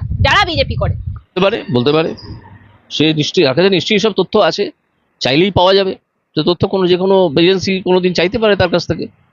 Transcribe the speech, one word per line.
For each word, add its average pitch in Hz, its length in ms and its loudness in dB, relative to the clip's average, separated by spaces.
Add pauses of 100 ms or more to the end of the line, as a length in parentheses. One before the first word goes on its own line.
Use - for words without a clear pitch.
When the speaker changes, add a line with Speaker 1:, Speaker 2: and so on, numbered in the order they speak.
(220)
Speaker 1:
যারা 339 240 2
বিজেপি - 300 -4
করে। - 180 -2
Speaker 2:
বলতে - 460 -10
পারে, 196 240 0 (100)
বলতে 123 180 2
পারে। 165 240 0 (720)
সে 156 240 0
নিশ্চয়ই, 151 320 0
তার 131 100 0
কাছে 180 140 2
নিশ্চয়ই 190 300 0
সব 214 120 0
তথ্য 190 280 -2
আছে, 202 320 0 (480)
চাইলেই 156 320 2
পাওয়া 185 220 2
যাবে। 190 220 0 (400)
তো 156 80 -2
তথ্য 175 240 0
কোনো, 190 200 0
যে 180 100 2
কোনো 185 320 2 (100)
এজেন্সি 185 420 0
কোনোদিন 180 320 0
চাইতে 180 240 -2
পারে 214 180 2
তার 185 140 0
কাছ 170 180 -2
থেকে 151 200 -6 (260)